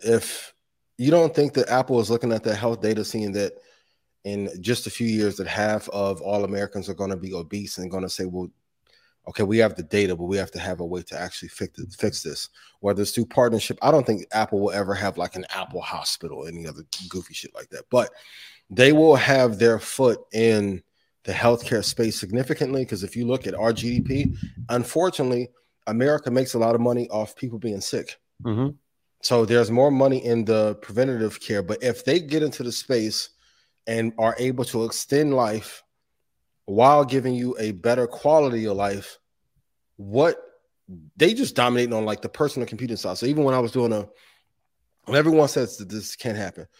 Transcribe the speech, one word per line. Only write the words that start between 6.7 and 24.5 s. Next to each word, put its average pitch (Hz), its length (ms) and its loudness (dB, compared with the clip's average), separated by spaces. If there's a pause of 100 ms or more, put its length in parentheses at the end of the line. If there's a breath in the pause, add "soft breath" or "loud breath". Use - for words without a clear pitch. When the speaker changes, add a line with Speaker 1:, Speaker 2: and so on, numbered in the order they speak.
Speaker 1:
are 95 40 -6
gonna 95 220 -6
be 92 180 -10
obese 90 440 -10
and 90 120 -10
gonna 92 200 -6
say, - 160 -6
"Well, 90 260 -8 (800)
okay, 107 140 -2
we 107 160 0
have 110 160 4
the 87 80 -10
data, 95 320 0
but 85 100 -8
we 95 120 -2
have 92 140 -4
to 87 80 -10
have 90 200 -6
a 87 60 -6
way 90 180 -6
to - 140 -14
actually 90 320 -10
fix - 300 -12
it, - 140 -14
fix - 300 -4
this," - 260 -10 (320 soft breath)
whether 101 200 0
it's 101 100 -4
through 117 160 -2
partnership. 117 540 2
I 135 100 4
don't 143 140 4
think 101 260 -2
Apple 107 280 0
will 101 120 0
ever 98 220 -2
have, 95 240 -4
like, 87 180 -6
an 92 140 -12
Apple 92 320 -8
hospital, - 640 -8
any 82 220 -12
other 78 160 -14 (240)
goofy 87 260 -12
shit - 200 -14
like - 160 -16
that. - 200 -16
But 120 220 2 (580 soft breath)
they 127 220 8
will 156 240 8
have 127 440 4
their 113 200 6
foot 120 400 0 (140)
in 107 500 2 (400)
the 98 80 -6
healthcare 117 540 2
space 113 340 -2
significantly, 131 640 -2
'cause 98 180 -8
if 101 120 -10
you 117 120 -4
look 123 200 -2
at 92 80 -6
our 113 160 2
G 120 280 -2
D - 20 2
P, 135 340 -2 (340 loud breath)